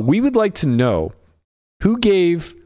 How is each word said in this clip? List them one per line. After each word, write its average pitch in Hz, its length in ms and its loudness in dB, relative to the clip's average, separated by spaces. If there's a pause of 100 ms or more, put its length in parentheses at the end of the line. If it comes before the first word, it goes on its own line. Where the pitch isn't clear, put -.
we 147 220 0
would 262 140 0
like 214 180 0
to - 120 -4
know 117 460 0 (680)
who 226 160 2
gave 185 560 0 (120)